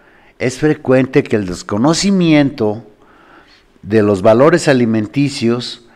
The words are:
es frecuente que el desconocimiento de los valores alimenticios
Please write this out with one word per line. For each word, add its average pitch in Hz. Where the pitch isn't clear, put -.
es 117
frecuente 131
que -
el 104
desconocimiento 135
de 107
los 104
valores 131
alimenticios 120